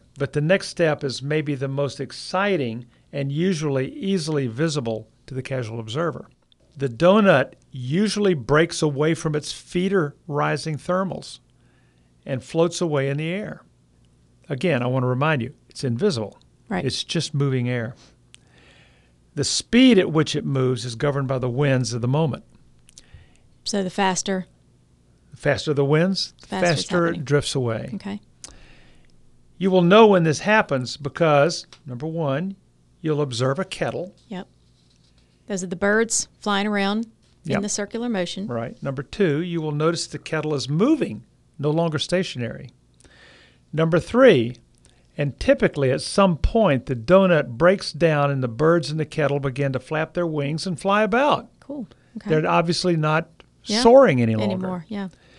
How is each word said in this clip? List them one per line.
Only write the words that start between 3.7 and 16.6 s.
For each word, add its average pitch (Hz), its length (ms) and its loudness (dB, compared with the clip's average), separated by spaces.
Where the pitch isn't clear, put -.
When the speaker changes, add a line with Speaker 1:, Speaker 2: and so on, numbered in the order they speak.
Speaker 1:
easily 160 540 -2
visible 117 600 -4
to - 80 -14
the 127 80 -8
casual 120 380 -8
observer. 127 480 -6
The 135 140 -4
donut 170 640 4
usually 185 640 0
breaks 151 480 0
away 151 320 0
from 156 220 -4
its - 160 -6
feeder 180 640 -2
rising 151 500 -2
thermals 180 600 -6
and 131 180 -6
floats 170 380 0
away 147 280 0
in 139 80 -2
the 160 120 -4
air. 202 320 -8
Again, 143 320 0
I 127 60 -2
want 127 160 0
to 123 40 0
remind 131 360 0
you, 127 100 -10
it's - 140 -16
invisible. 120 560 -2